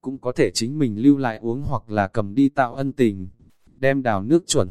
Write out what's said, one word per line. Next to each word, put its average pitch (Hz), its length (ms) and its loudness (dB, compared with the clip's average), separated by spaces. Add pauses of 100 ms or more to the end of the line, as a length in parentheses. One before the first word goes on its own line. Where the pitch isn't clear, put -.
cũng 131 160 -10
có 123 140 -4
thể 113 220 2
chính 135 260 -4
mình 110 220 0
lưu 143 160 6
lại 117 240 -4
uống 117 200 -4
hoặc 123 300 -6
là 101 160 2
cầm 101 280 -4
đi 135 140 4
tạo 127 260 -2
ân 135 180 -6
tình. 98 340 0 (540)
Đem 135 220 2
đào 101 200 -2
nước 165 240 2
chuẩn 107 240 0